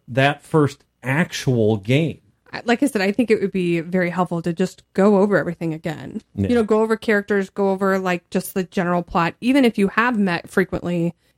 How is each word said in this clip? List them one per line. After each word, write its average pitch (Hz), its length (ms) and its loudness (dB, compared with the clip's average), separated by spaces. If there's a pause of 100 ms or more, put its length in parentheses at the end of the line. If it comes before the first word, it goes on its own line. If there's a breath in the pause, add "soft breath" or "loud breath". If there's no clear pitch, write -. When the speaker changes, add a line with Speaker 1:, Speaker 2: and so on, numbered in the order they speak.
Speaker 1:
that 135 340 0
first 147 420 0 (180)
actual 123 760 0
game? 127 420 -2 (320)
Speaker 2:
I, - 140 -10
like 240 160 2
I 294 40 2
said, 214 140 -2
I 196 120 0
think 233 180 0
it 214 100 2
would 190 120 -2
be 175 280 0
very 175 300 -2
helpful 170 320 -2
to 175 100 -2
just - 300 -4 (100)
go 202 260 4
over 196 200 4
everything 165 340 -4
again. 160 480 -10 (140)
Speaker 1:
Yeah. - 140 -2
Speaker 2:
You 240 80 2
know, 226 80 2
go 214 180 2
over 220 160 0
characters, 202 500 0
go 196 220 -2
over, 190 280 0
like, 180 300 -4
just - 240 -6
the 190 120 -2
general 175 380 -2
plot. 170 380 -2
Even 262 240 2
if 220 140 2
you 196 100 2
have 233 300 0
met 180 320 -2
frequently, 175 640 -2 (240)